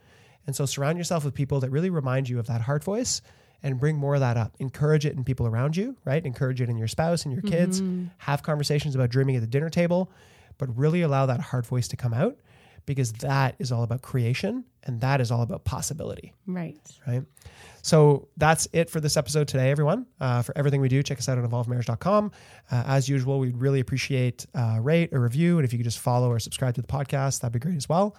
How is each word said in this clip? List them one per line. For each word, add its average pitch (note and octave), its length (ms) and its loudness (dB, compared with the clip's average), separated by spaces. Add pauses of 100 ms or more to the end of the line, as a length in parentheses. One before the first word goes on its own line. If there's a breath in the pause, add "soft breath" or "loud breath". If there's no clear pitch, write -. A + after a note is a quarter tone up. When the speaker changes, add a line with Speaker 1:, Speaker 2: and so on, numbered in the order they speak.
(460 soft breath)
Speaker 1:
And C3+ 100 -6
so C#3+ 100 0
surround C#3 320 -2
yourself E3+ 260 -2
with C#3+ 100 -2
people C#3 280 0
that B2+ 80 -2
really D#3 200 0
remind C3+ 380 0
you B2 120 -2
of A2+ 80 -4
that A#2 140 -2
heart C#3+ 220 -2
voice A3 380 -2 (420 soft breath)
and C3+ 160 -2
bring D3+ 180 0
more C#3+ 180 0
of C#3 60 2
that A#2+ 160 2
up. A#2 220 -2
Encourage D3 460 2
it D3 100 -2
in C3 80 -4
people A#2+ 240 0
around B2 280 0
you, A#3 300 -4
right? D3+ 200 0
Encourage B2+ 360 -2
it A#2+ 80 0
in A#2 80 -2
your A2+ 100 -2
spouse E3 380 0
and C#3+ 80 -4
your F3 100 -4
kids. F3+ 380 2
Speaker 2:
Mm-hmm. F3+ 240 -2 (140)
Speaker 1:
Have C#3+ 240 -2
conversations D3 520 0
about B2+ 140 2
dreaming C3+ 260 2
at B2 60 0
the A2 60 -2
dinner C#3 220 0
table, F3 420 2 (460 loud breath)
but B2+ 200 -6
really D#3 240 2
allow C#3 240 4
that C3 160 0
heart B2+ 240 -2
voice B2 240 -2
to - 80 -8
come A#2+ 160 -2
out, F#3+ 240 0 (480 soft breath)
because C3 280 -2
that C3+ 460 0
is B2 140 -4
all A#2 100 0
about A#2 180 -2
creation C#3 640 -2 (200)
and A#2 180 -6
that C3 180 2
is A#2+ 100 0
all A#2+ 120 0
about - 240 -4
possibility. - 680 -8 (120)
Speaker 2:
Right. F3 340 -8 (260)
Speaker 1:
Right. B2 180 -2 (580 loud breath)
So D3 560 6
that's D#3 340 4
it E3 180 2
for D#3+ 120 -4
this D3+ 160 0
episode D3+ 320 0
today, C3 220 2
everyone. D#3 340 2 (160)
Uh, B2 200 2
for - 160 -4
everything C#3 220 2
we C3+ 80 4
do, C3 160 4
check C#3 140 -4
us - 100 -4
out C3 100 2
at B2 60 0
evolvemarriage A#2+ 420 -2
dot A#2 140 -2
com. G#3 320 2 (400 loud breath)
Uh, A#2+ 160 0
as C3+ 220 2
usual, C3+ 300 0
we'd B2+ 180 -2
really C3+ 240 2
appreciate B2+ 720 -2
a A2+ 260 0
rate, D#3+ 320 2
a C#3+ 80 0
review, D3 380 4
and D3+ 80 2
if A#2+ 80 -2
you A#2+ 60 -2
could A#2+ 40 -2
just A#2 160 -4
follow B2 320 2
or A#2 80 0
subscribe B2 360 -2
to B2+ 60 -6
the A#2 60 -8
podcast, C3+ 540 -2
that'd A#2+ 100 -2
be A#2+ 80 -2
great F3 160 -2
as C3+ 140 -6
well. G3 300 2